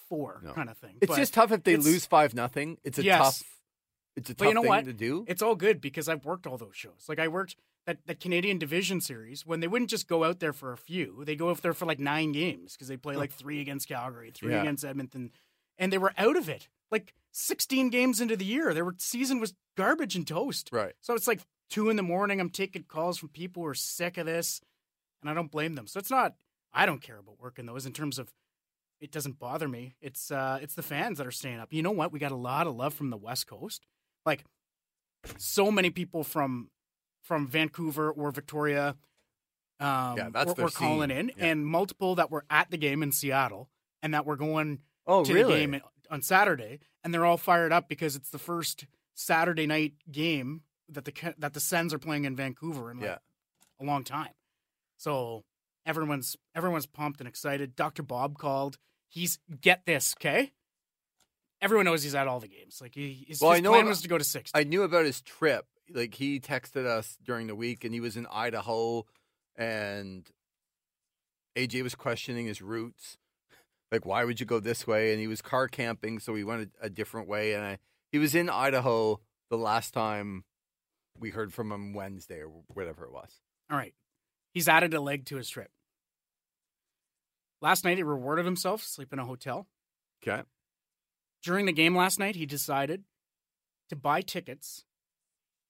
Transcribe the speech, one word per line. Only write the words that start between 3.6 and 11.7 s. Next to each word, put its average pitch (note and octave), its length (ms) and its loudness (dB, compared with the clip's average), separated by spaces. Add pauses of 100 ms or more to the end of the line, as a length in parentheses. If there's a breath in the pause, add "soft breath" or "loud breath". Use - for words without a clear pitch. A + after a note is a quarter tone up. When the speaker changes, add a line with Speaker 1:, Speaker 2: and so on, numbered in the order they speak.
Speaker 2:
it's B2+ 140 -8
a A2+ 40 -8
Speaker 1:
But G3+ 100 0
you G3+ 60 8
Speaker 2:
tough A3 60 6
Speaker 1:
know A#3 60 4
Speaker 2:
thing - 60 4
Speaker 1:
what? G3+ 180 6
Speaker 2:
to B2+ 60 -6
do. A#2+ 360 -4
Speaker 1:
It's F3 140 -4
all A3 120 4
good F#3 260 4
because C#3+ 280 -6
I've D#3 160 -4
worked F3+ 220 -6
all B2+ 120 -8
those G#2 160 -16
shows. - 340 -18
Like, D#3 120 -4
I D#3+ 80 2
worked F#3 280 -4 (300)
that, E3 200 -6
that E3+ 140 -8
Canadian F3+ 380 0
Division E3+ 420 0
series A#2+ 460 -10
when E3 140 -2
they E3+ 80 0
wouldn't A#3+ 220 0
just - 180 -2
go E3 160 4
out F3+ 160 0
there D3+ 120 0
for C3 200 -10
a A#2+ 40 -10
few. C#3+ 480 -6
They D3+ 120 -4
go E3 140 2
out E3+ 120 -2
there E3+ 120 0